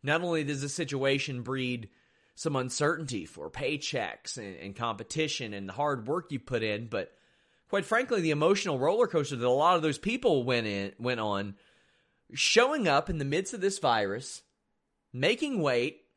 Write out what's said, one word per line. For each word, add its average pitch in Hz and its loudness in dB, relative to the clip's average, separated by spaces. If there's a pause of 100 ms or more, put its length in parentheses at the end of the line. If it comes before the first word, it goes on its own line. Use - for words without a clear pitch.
not 151 2
only 165 0
does 139 -2
this 143 -6
situation 135 0
breed 123 -4 (480)
some 156 -2
uncertainty 131 -2
for 78 -12
paychecks 135 -4
and, 101 -12
and 98 -12
competition 117 -4
and 98 -8
the 95 -10
hard 135 -2
work 170 -4
you 139 -6
put 117 -4
in, 110 -2
but 104 -4 (560)
quite 196 0
frankly, 233 0
the 160 2
emotional 160 2
roller 202 4
coaster 147 0
that 120 0
a 123 6
lot 151 6
of 165 2
those 151 0
people 208 2
went 120 0
in, 98 -2
went 120 0
on, 101 0 (760)
showing 247 4
up 143 4
in 165 -2
the 143 -2
midst 156 -2
of 214 -10
this 196 -2
virus, 113 0 (680)
making 220 0
weight 131 0 (120)